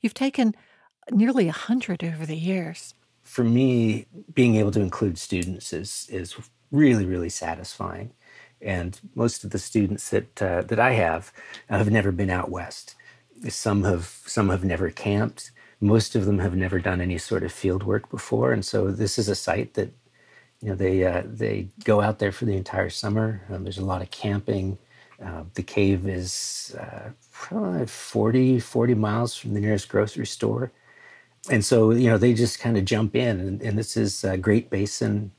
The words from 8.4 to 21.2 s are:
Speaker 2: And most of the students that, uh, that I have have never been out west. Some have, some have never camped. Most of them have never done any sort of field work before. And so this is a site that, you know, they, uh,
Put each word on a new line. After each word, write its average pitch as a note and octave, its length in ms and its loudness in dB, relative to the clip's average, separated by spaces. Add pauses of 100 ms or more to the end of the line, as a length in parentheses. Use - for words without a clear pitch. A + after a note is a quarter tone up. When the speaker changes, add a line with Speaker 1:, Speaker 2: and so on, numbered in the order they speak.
Speaker 2:
And F#2 380 -4 (160)
most A#2 280 0
of G2+ 60 -6
the G2 100 -6
students G2+ 500 0
that, - 300 -4
uh, F2+ 240 0
that G#2+ 160 -2
I B2 140 4
have E2+ 380 0 (360)
have G#2 220 2
never G2+ 220 4
been F#2+ 180 0
out F2+ 220 -2
west. - 420 -12 (560)
Some G2+ 360 0
have, F2 420 -2
some G2+ 220 2
have F2+ 140 0
never F2+ 280 -2
camped. - 580 -2 (320)
Most G#2+ 340 4
of G2+ 100 2
them G2+ 140 2
have F#2 160 0
never F#2 240 0
done F2+ 220 -2
any F2 160 -2
sort F#2+ 260 -4
of F2 80 -6
field F#2+ 320 -2
work G#2 260 -2
before. A#2 440 0
And G#2 100 -2
so G2 280 0
this G2 260 -2
is G#2 100 0
a G2+ 80 0
site F#2 380 -4
that, - 180 -4 (680)
you A2 80 -6
know, F#2 60 -2
they, F#2 280 2
uh, F2 220 0